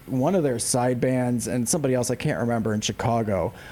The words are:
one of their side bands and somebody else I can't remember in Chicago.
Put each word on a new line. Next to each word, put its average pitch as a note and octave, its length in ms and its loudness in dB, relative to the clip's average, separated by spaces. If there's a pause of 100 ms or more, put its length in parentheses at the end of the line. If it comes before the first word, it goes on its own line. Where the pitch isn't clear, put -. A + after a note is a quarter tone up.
one C3 260 0
of F3 100 4
their B2+ 140 2
side B2 420 0
bands B2 480 0
and A#2 220 -2
somebody C#3 240 0
else B2 160 0
I A#2+ 60 -2
can't C3 240 -2
remember A2+ 340 0
in G#2+ 80 0
Chicago. G#2+ 720 0 (180)